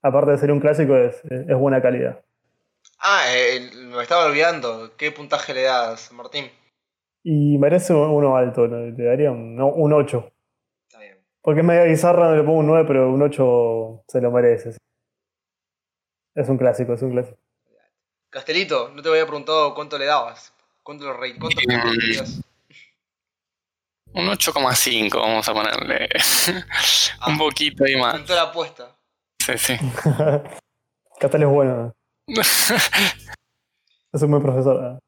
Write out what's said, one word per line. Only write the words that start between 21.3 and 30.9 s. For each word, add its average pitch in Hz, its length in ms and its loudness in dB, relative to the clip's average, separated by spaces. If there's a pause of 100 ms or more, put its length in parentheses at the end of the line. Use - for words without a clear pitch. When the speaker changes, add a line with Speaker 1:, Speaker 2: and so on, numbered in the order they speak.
Speaker 2:
cuánto 120 300 -6
Speaker 3:
Em, 120 120 0 (180)
Speaker 2:
le 113 180 -2
das? 110 240 -10 (1700)
Speaker 3:
un 180 140 -4
ocho 180 240 -2
coma 131 220 0
cinco, 113 460 0
vamos 110 280 0
a 113 40 -4
ponerle. 107 640 -4
<laughs> - 1040 -2
Speaker 2:
Ah, 123 100 -4
Speaker 3:
Un 151 80 -2
poquito 147 460 -2
ahí 135 120 2
más. 123 180 0
Speaker 2:
aumentó 160 200 -4
la 170 80 2
apuesta. 160 540 -8 (420)
Speaker 3:
Sí, 123 200 -2
sí. 127 180 -2 (720)
Speaker 1:
<laughs> - 720 -20